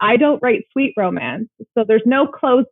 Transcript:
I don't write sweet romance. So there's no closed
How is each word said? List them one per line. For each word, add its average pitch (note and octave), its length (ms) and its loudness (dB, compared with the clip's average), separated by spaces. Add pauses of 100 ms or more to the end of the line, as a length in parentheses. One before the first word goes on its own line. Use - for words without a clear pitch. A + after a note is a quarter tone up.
I G#3+ 160 2
don't D4 260 2
write B3 300 0
sweet C4+ 240 -2
romance. F#3 520 -4 (280)
So A3+ 100 0
there's A3 200 2
no C4 200 2
closed C4 460 0